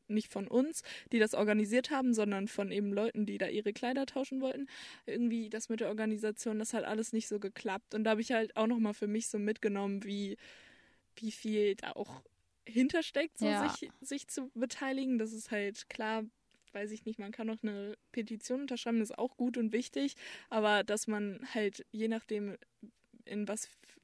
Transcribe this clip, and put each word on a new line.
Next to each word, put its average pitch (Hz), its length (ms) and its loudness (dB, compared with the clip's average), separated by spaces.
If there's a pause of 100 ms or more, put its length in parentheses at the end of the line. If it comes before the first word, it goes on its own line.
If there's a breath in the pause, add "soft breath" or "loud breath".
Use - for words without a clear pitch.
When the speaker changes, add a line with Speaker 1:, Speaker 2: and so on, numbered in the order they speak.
Speaker 1:
nicht 214 240 0
von 202 160 -4
uns, 277 360 2 (280 loud breath)
die 233 80 6
das 220 140 6
organisiert 208 560 4
haben, 262 240 4
sondern 202 340 2
von 202 240 -2
eben 202 220 0
Leuten, 214 320 2
die 202 140 -2
da 190 80 0
ihre 208 260 0
Kleider 262 320 0
tauschen 269 360 -2
wollten. 269 260 -2 (400 loud breath)
Irgendwie 233 420 0
das 220 200 -6
mit 226 100 -2
der 226 80 0
Organisation, 214 720 0
das 220 160 -4
hat 214 80 0
alles 220 280 -2
nicht 220 160 0
so 208 120 -2
geklappt 196 560 -4
und 214 80 2
da 220 80 6
habe 214 100 4
ich 233 120 0
halt 226 220 2
auch 220 120 4
nochmal 226 260 4
für 208 140 -2
mich 214 220 0
so 208 100 0
mitgenommen, 202 640 0
wie, 202 340 -4 (800 loud breath)
wie 220 140 -6
viel 208 440 2
da - 180 -6
auch 135 300 -8 (440)
hintersteckt, 285 720 2
so 220 80 0
Speaker 2:
Ja. 208 240 2
Speaker 1:
sich, - 200 -4 (120)
sich 277 260 -6
zu 269 260 -6
beteiligen. 262 640 0
Das 220 160 0
ist 220 180 -10
halt 202 380 -4
klar, 220 340 -2 (500)
weiß 208 180 -6
ich 220 140 -10
nicht, 226 140 -6
man 202 120 -8
kann 220 180 -4
auch 220 140 -4
eine 208 320 -4 (160)
Petition 233 500 -4
unterschreiben, 240 380 0
das 214 120 2
ist - 60 -12
auch 254 200 -2
gut 240 200 0
und 220 140 2
wichtig, 277 440 0 (340 loud breath)
aber 208 340 6
dass 208 240 0
man 208 320 -2 (140)
halt, 208 380 0
je 220 180 0
nachdem, 208 480 -2 (640)
in 208 240 -4
was 214 180 -4
f-, - 380 -20